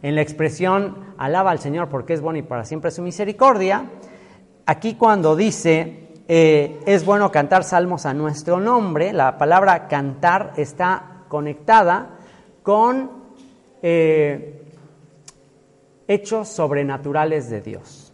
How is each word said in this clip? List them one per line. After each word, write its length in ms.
en 120
la 80
expresión, 720
"Alaba 320
al 80
Señor 300
porque 260
es 60
bueno 180
y 40
para 220
siempre 240
es 60
su 80
misericordia", 840
aquí 300
cuando 400
dice, 760
eh, 580
"Es 180
bueno 260
cantar 340
salmos 420
a 80
nuestro 460
nombre", 520
la 240
palabra 520
cantar 680
está 720
conectada 840
con, 480
eh, 800
hechos 420
sobrenaturales 1000
de 100
Dios. 540